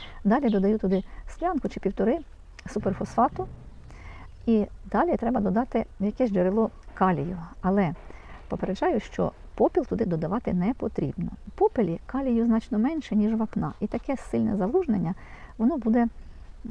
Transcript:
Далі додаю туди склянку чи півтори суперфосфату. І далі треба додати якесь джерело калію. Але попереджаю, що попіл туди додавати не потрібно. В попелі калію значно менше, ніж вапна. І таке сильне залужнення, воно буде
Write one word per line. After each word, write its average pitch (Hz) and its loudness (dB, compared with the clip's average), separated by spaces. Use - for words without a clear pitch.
Далі 240 4
додаю 202 4
туди 190 2
склянку 330 -2
чи - -8
півтори 220 2
суперфосфату. - 0
І 220 4
далі 311 2
треба 233 0
додати 220 0
якесь 208 2
джерело 196 4
калію. 180 2
Але 185 4
попереджаю, 196 0
що - -2
попіл 269 4
туди 202 0
додавати 170 -2
не 185 2
потрібно. - -2
В - -14
попелі 214 2
калію 247 0
значно 220 2
менше, 269 0
ніж 214 4
вапна. 214 0
І 214 -2
таке 247 -4
сильне 220 0
залужнення, 202 2
воно 262 4
буде 233 4